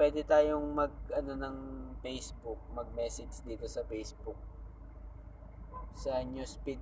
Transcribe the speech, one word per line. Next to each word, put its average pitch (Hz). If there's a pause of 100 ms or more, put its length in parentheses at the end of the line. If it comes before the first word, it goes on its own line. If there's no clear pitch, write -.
pwede 147
tayong 151
mag, 147 (200)
ano, 139
ng 135 (440)
Facebook, 123 (120)
mag-message 117
dito 113
sa -
Facebook. - (1500)
Sa 127
newsfeed 131